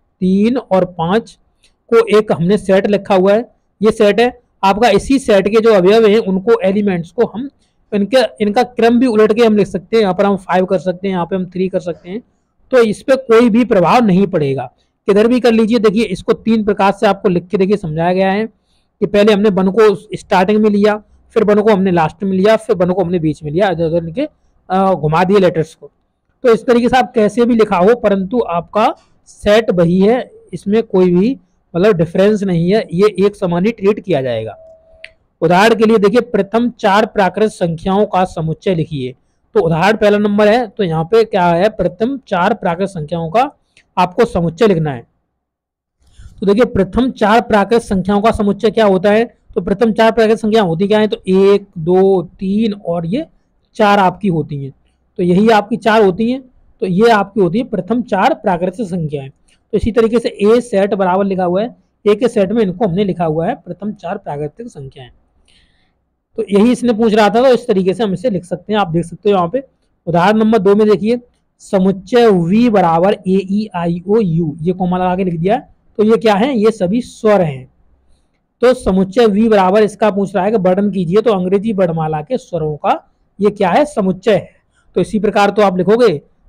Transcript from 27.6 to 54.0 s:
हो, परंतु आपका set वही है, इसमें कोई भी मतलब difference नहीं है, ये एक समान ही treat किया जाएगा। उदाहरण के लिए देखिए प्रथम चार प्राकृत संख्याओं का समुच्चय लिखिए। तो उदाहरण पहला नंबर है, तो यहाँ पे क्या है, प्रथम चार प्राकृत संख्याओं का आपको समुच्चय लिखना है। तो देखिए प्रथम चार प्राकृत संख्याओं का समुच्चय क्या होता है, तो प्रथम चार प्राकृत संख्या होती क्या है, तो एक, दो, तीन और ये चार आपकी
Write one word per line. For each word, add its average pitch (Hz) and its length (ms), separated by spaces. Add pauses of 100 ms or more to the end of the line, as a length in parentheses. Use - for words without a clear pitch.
हो, 196 180
परंतु 202 440
आपका 208 540 (340)
set 214 440
वही 175 280
है, 220 200 (340)
इसमें 202 300
कोई 185 280
भी 208 260 (360)
मतलब 196 220
difference 190 480
नहीं 175 280
है, 214 220
ये 196 260
एक 202 160
समान 180 300
ही 226 60
treat 202 280
किया 160 220
जाएगा। 110 360 (840)
उदाहरण 185 340
के 220 100
लिए 220 120
देखिए 208 260
प्रथम 226 460 (100)
चार 208 260
प्राकृत 202 460
संख्याओं 190 540
का 190 200
समुच्चय 165 500
लिखिए। 139 380 (420)
तो 214 60
उदाहरण 170 360
पहला 208 200
नंबर 208 300
है, 226 200
तो 202 160
यहाँ 160 200
पे 220 220
क्या 190 200
है, 175 260
प्रथम 220 460 (100)
चार 190 260
प्राकृत 190 360
संख्याओं 165 400
का 254 220 (460)
आपको 180 280
समुच्चय 170 420
लिखना 160 240
है। 117 140 (1300)
तो 208 60
देखिए 202 200
प्रथम 202 460
चार 220 300
प्राकृत 220 400
संख्याओं 202 400
का 226 100
समुच्चय 202 400
क्या 220 140
होता 196 260
है, 226 140 (300)
तो 202 60
प्रथम 214 320
चार 220 180
प्राकृत 220 260
संख्या 220 240
होती 175 260
क्या 214 120
है, 214 80
तो 226 100 (100)
एक, 196 400 (120)
दो, 185 420 (100)
तीन 202 440
और 175 300
ये 247 200 (500)
चार 208 240
आपकी 185 280